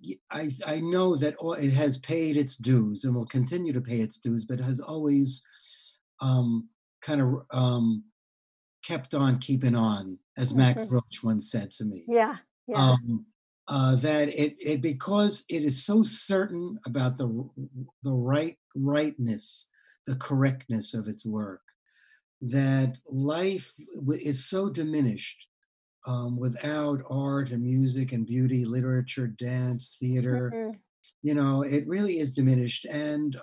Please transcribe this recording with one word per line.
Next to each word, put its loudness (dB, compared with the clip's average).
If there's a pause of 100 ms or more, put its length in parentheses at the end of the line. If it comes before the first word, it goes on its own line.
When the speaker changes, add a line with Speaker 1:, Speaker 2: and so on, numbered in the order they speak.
Speaker 1:
y-, -10 (160)
I, -4 (160)
I -4
know 2
that 0
all, -4
it 2
has 2
paid -2
its 0
dues 2
and 0
will -2
continue -2
to -2
pay -2
its -4
dues, -4
but -4
has -2
always, 0 (800)
um, 2 (320)
kind 0
of, 0
um, 2 (800)
kept -6
on 4
keeping 2
on, 0 (200)
as 0
Max 6
Speaker 2:
Mm-hmm. 0
Speaker 1:
Roach -2
once 0
said -4
to -8
me. -8
Speaker 2:
Yeah, 2 (300)
yeah. 4
Speaker 1:
Um, 0 (420)
uh, 4
that 2
it, 0
it, -2
because 0
it -2
is 2
so 6
certain 0
about 0
the -2
r-, -6 (380)
the -2
right, 0 (180)
rightness, -2 (380)
the -2
correctness 0
of -6
its -8
work, -6 (800)
that 2 (100)
life -2 (220)
w-, -2
is 0
so 0
diminished, -2 (640)
um, -4
without -2
art -2
and -2
music 0
and -2
beauty, 2
literature, -2
dance, -4
theater. 0
Speaker 2:
Mm-hmm. -6 (500)
Speaker 1:
You 0
know, 2
it 0
really 0
is -2
diminished. 2
And, -4